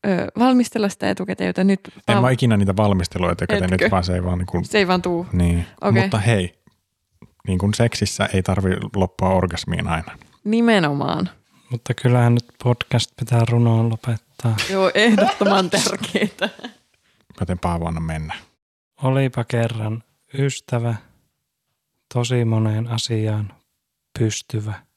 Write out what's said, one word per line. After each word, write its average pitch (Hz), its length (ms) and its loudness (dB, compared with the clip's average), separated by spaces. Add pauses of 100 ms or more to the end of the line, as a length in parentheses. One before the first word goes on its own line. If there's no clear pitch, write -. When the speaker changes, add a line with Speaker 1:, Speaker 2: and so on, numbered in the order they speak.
Speaker 1:
ö, 185 200 0 (120)
valmistella 240 500 2
sitä 202 220 -4
etukäteen, 190 360 -4
joten 190 200 0
nyt 196 140 2 (160)
Speaker 2:
En - 100 -20
Speaker 1:
Paavo 120 160 2
Speaker 2:
mä 127 80 4
ikinä 120 260 4
niitä 98 200 2
valmistellut 92 540 2
etukäteen, 90 420 0
Speaker 1:
Etkö? 185 120 2
Speaker 2:
nyt 110 60 2
vaan 92 140 2
se 87 100 -2
ei 90 100 -2
vaan 90 140 -2
niinku 92 240 -2
Speaker 1:
Se - 160 -2
ei 185 100 2
vaan 180 140 2
tuu. 175 300 -4
Speaker 2:
Niin. 87 340 2 (140)
Speaker 1:
Okei. 117 220 2
Speaker 2:
Mutta - 160 0
hei, 101 360 0 (960)
niin 92 100 0
kun 101 160 0
seksissä 107 580 0
ei 95 100 0
tarvi 95 280 0 (260)
loppua 92 320 0
orgasmiin 92 600 -2
aina. - 300 -6 (260)
Speaker 1:
Nimenomaan. 202 840 0 (400)
Speaker 3:
Mutta 120 240 -4
kyllähän 120 400 4
nyt 113 120 -2 (180)
podcast - 520 0
pitää 117 340 0
runoon 117 400 4
lopettaa. 110 680 -4 (140)
Speaker 1:
Joo, 190 240 2
ehdottoman 208 760 2
tärkeetä. - 800 -4 (920)
Speaker 2:
Joten 90 180 -4
Paavo, 85 280 -4
anna 82 140 -6
mennä. 80 340 -6 (680)
Speaker 3:
Olipa 131 420 0
kerran 113 580 -4 (360)
ystävä, 123 560 -4 (1200)
tosi 120 300 0
moneen 110 440 0
asiaan 107 640 -4 (680)
pystyvä. 107 540 -4 (240)